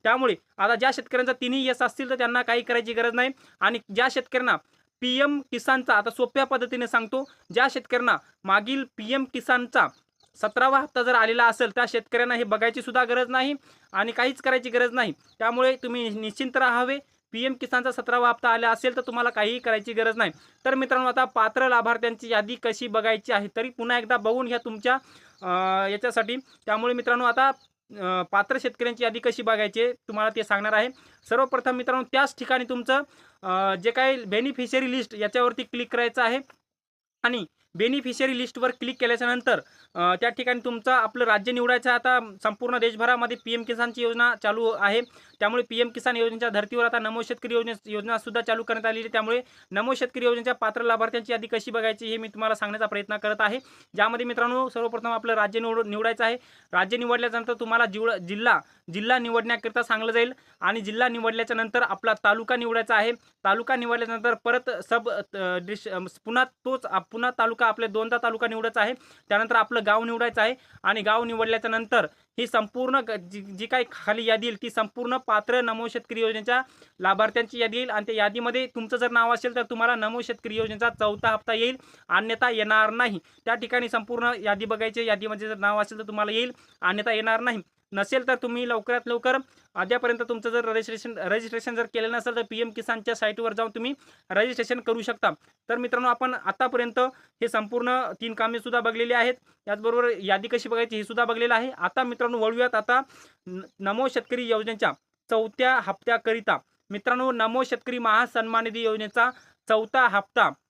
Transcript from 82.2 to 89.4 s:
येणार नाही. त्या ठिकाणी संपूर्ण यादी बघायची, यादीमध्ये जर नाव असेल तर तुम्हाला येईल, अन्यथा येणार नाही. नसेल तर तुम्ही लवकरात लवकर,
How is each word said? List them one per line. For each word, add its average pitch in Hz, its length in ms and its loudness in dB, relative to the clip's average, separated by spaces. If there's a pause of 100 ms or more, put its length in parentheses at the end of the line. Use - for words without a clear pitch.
येणार 214 400 4
नाही. 226 280 0 (260)
त्या 233 100 0
ठिकाणी 240 340 -2
संपूर्ण 240 420 -2 (120)
यादी 202 220 0
बघायची, 226 400 -2
यादीमध्ये 214 440 -2
जर 214 80 -6
नाव 202 240 2
असेल 214 180 -4
तर 220 40 -12
तुम्हाला 208 300 -4
येईल, 247 200 0 (280)
अन्यथा 208 320 0
येणार 220 280 0
नाही. 240 180 -2 (340)
नसेल 240 360 0
तर 254 60 4
तुम्ही 240 340 -4
लवकरात 233 380 0
लवकर, 240 300 0 (380)